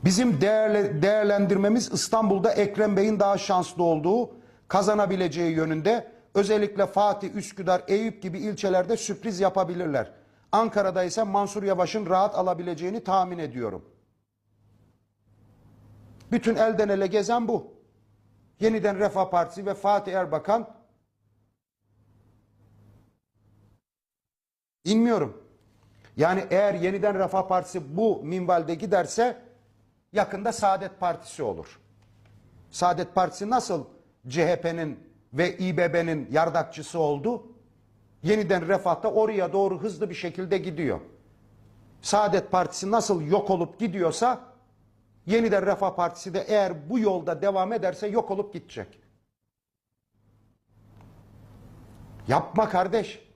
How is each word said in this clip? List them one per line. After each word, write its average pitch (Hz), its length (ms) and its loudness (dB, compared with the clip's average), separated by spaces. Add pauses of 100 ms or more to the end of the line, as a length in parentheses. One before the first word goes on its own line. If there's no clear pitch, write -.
"Bizim 190 360 4
değerle-, 208 640 2
değerlendirmemiz 202 880 2
İstanbul'da 202 600 2
Ekrem 202 440 2
Bey'in 208 240 2
daha 196 180 4
şanslı 180 440 0
olduğu, 170 480 2 (380)
kazanabileceği 185 880 0
yönünde. 160 560 0 (220)
Özellikle 202 520 2
Fatih, 202 480 0
Üsküdar, 185 540 -2
Eyüp 214 340 -2
gibi 185 160 -8
ilçelerde 190 580 0
sürpriz 208 440 -6
yapabilirler. 180 720 0 (400)
Ankara'da 190 520 2
ise 180 180 -2
Mansur 202 400 -2
Yavaş'ın 190 440 0
rahat 190 280 2
alabileceğini 180 680 -4
tahmin 180 340 0
ediyorum." 120 460 -6 (2500)
Bütün 233 240 0
elden 220 320 2
ele 196 180 2
gezen 214 420 0
bu. 226 240 -2 (880)
Yeniden 208 380 0
Refah 190 320 0
Partisi 175 360 -2
ve 196 80 -2
Fatih 202 380 0
Erbakan, 185 580 -2 (4000)
bilmiyorum. 214 560 2 (720)
Yani 180 340 2
eğer 196 240 4
Yeniden 190 440 0
Refah 190 300 -2
Partisi 175 480 -2
bu 214 260 0
minvalde 170 520 0
giderse 196 680 0 (680)
yakında 202 400 -2
Saadet 190 480 -2
Partisi 170 420 -6
olur. 87 380 -8 (880)
Saadet 180 440 -2
Partisi 190 360 0
nasıl 233 340 -2 (440)
C 151 200 2
H 175 120 0
P'nin 165 380 -4 (340)
ve 175 260 0
İBB'nin 165 720 0
yardakçısı 160 680 -2
oldu? 151 480 -2 (760)
Yeniden 185 460 0
Refah 180 340 0
da 220 100 0
oraya 214 400 0
doğru 190 300 0
hızlı 196 280 -6
bir 175 40 -10
şekilde 185 440 -4
gidiyor. 156 420 -4 (1000)
Saadet 202 480 0
Partisi 180 400 -2
nasıl 202 320 0
yok 196 280 0
olup 175 280 -2
gidiyorsa 202 640 0 (840)
Yeniden 202 400 2
Refah 190 280 0
Partisi 175 400 -4
de 190 140 -4
eğer 180 420 0
bu 247 80 0
yolda 175 440 0
devam 190 300 0
ederse 196 340 -4
yok 214 240 -2
olup 196 220 -4
gidecek. - 480 -14 (3250)
Yapma 180 400 2
kardeş. 190 680 -2